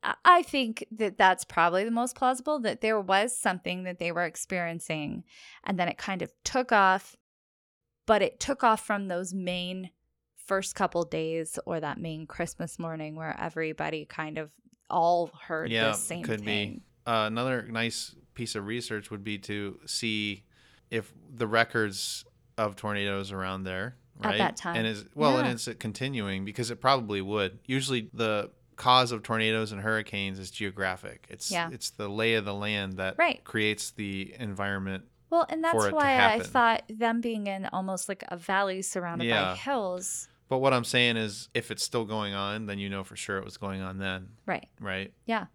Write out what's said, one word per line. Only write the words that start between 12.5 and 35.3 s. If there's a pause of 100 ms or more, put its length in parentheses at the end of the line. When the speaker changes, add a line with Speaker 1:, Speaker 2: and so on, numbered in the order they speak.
Speaker 1:
morning
where
everybody
kind
of (400)
all (160)
heard
Speaker 2:
Yeah,
Speaker 1:
the
same
Speaker 2:
could
be.
Speaker 1:
thing. (260)
Speaker 2:
Uh,
another
nice (200)
piece
of
research
would
be
to
see (460)
if (240)
the
records (320)
of
tornadoes
around
there, (240)
Speaker 1:
At
Speaker 2:
right?
Speaker 1:
that
time.
Speaker 2:
And
is,
well,
and
Speaker 1:
Yeah.
Speaker 2:
is
it
continuing?
Because
it
probably
would.
Usually
the (260)
cause
of
tornadoes
and
hurricanes
is
geographic.
It's,
Speaker 1:
Yeah.
Speaker 2:
it's
the
lay
of
the
land
that
Speaker 1:
Right.
Speaker 2:
creates
the
environment (260)